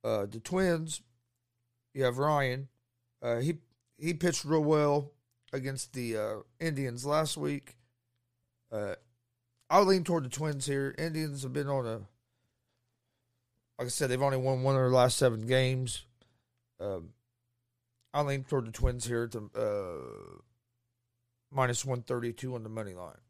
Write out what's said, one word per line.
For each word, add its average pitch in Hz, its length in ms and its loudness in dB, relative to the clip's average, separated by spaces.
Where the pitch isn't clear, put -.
Uh, 107 240 0
the 110 120 -10
Twins, 165 600 0
you 135 80 0
have 123 160 0
Ryan. 139 480 2
Uh, 117 180 0
he, 151 180 0
he 165 160 -4
pitched 165 320 0
real 156 180 4
well 147 480 4
against 135 400 -6
the, 117 240 -4
uh, 107 180 -2
Indians 135 460 -4
last 151 320 0
week. 143 400 -6
Uh, 104 240 -6
I 180 120 8
lean 190 220 4
toward 165 220 0
the 123 40 -8
Twins 143 360 -4
here. 139 320 -2
Indians 156 460 -4
have 127 100 -6
been 143 160 -2
on 135 160 -2
a, 113 160 -6
like 127 80 -4
I - 20 -6
said, 131 220 0
they've 127 100 2
only 135 180 2
won 127 260 0
one 135 120 4
of 131 60 4
their 127 80 4
last 127 280 6
seven 113 280 4
games. 127 600 2
Um, 92 300 -6
I 147 100 0
lean 139 200 -2
toward 131 220 -2
the 113 60 -10
Twins 123 340 0
here 117 180 0
at 113 80 -6
the, 107 240 -8
uh, 71 840 -6
minus 127 340 0
one 127 160 -2
thirty-two 120 540 -4
on 113 80 -10
the 110 60 -10
money 107 260 -8
line. 90 340 -14